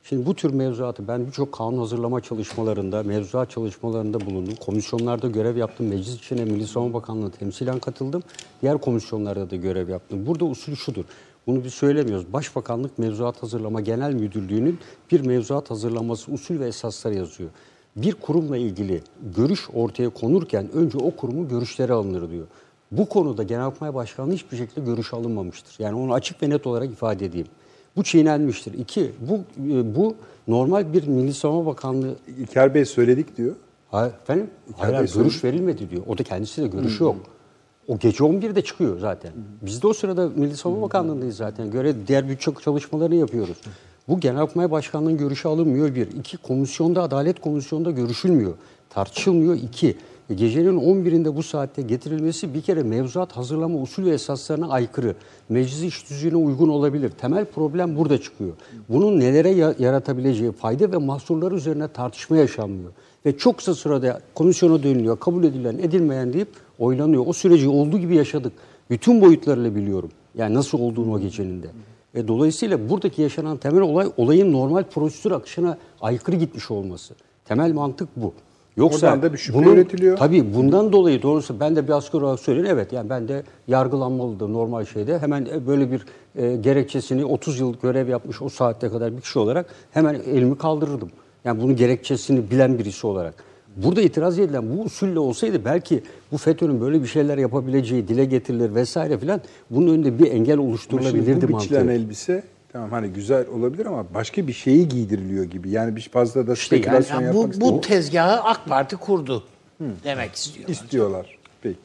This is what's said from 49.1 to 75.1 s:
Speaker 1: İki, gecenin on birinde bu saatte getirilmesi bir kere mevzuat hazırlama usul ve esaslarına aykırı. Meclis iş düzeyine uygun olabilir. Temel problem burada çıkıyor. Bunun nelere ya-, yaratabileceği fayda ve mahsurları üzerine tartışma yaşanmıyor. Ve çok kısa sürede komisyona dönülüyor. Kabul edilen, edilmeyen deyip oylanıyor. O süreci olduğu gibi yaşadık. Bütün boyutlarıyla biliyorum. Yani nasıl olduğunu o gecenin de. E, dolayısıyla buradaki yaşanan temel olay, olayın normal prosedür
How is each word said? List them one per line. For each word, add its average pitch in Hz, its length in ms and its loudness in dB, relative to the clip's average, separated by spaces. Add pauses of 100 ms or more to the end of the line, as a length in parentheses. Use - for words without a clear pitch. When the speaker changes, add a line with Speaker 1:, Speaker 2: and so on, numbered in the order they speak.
Speaker 1:
İki, 120 420 0 (380)
gecenin 139 420 2
on 175 280 4
birinde 160 320 2
bu 160 60 -4
saatte 139 400 -6
getirilmesi 151 720 -4
bir 156 80 -4
kere 165 200 0
mevzuat 131 500 -2
hazırlama 156 460 -4
usul 135 260 -6
ve 180 60 4
esaslarına 151 580 -4
aykırı. 120 460 -2 (340)
Meclis 127 340 -2
iş - 280 -8
düzeyine 156 260 -2
uygun 156 320 4
olabilir. 143 420 0
Temel 170 340 -2
problem 160 520 -2
burada 147 240 2
çıkıyor. - 300 -10 (380)
Bunun 175 320 4
nelere 143 300 4
ya-, 160 280 4
yaratabileceği 127 760 0
fayda 156 400 0
ve 185 40 -2
mahsurları 156 580 -2
üzerine 151 340 -4
tartışma 123 480 -2
yaşanmıyor. 98 540 2 (360)
Ve 139 120 2
çok 240 200 4
kısa 180 160 -2
sürede 131 440 0 (160)
komisyona 175 480 4
dönülüyor. 117 380 2
Kabul 175 240 2
edilen, 127 340 0
edilmeyen 151 540 0
deyip 196 160 -2 (300)
oylanıyor. 127 480 2
O 175 60 -2
süreci 165 360 6
olduğu 147 300 2
gibi 175 180 2
yaşadık. 139 360 2 (380)
Bütün 220 300 6
boyutlarıyla 135 560 6
biliyorum. 98 340 -2 (240)
Yani 110 200 0
nasıl 135 260 0
olduğunu 117 340 0
o 101 60 0
gecenin 92 420 -6
de. - 40 -14 (480)
E, 113 140 -4
dolayısıyla 151 600 0
buradaki 180 320 0
yaşanan 151 340 -2
temel 151 240 2
olay, 180 360 2
olayın 156 360 6
normal 139 320 2
prosedür 156 500 -2